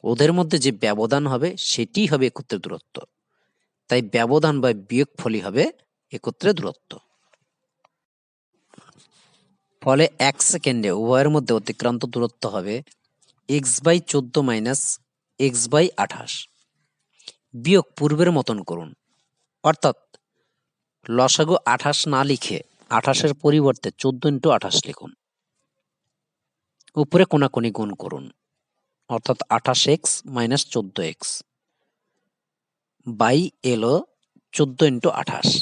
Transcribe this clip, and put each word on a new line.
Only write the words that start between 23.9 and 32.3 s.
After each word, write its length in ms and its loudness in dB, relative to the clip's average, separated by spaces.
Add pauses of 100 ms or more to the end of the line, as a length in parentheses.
চোদ্দ 200 -2 (100)
into 260 0
আঠাশ 180 -4 (100)
লিখুন। 260 -14 (1800)
উপরে 300 4
কোনাকুনি 460 0
গুণ 200 -6 (100)
করুন, 240 -10 (840)
অর্থাৎ 300 -2 (100)
আঠাশ 380 0
এক্স 240 0 (240)
মাইনাস 280 0 (100)
চোদ্দ 220 -4 (160)
এক্স 180 -10 (1800)